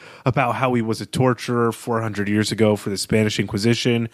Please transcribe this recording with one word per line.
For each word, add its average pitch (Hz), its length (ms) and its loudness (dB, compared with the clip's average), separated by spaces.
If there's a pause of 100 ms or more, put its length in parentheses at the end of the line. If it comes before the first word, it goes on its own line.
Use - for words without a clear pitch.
(240)
about 127 300 0
how 127 180 0
he 123 80 2
was 110 220 -2
a 101 40 -8
torturer 120 640 0
four 113 280 -4
hundred 104 260 -4
years 104 240 0
ago 107 240 4
for 104 140 -4
the 98 80 -4
Spanish 107 420 0
Inquisition, 113 760 0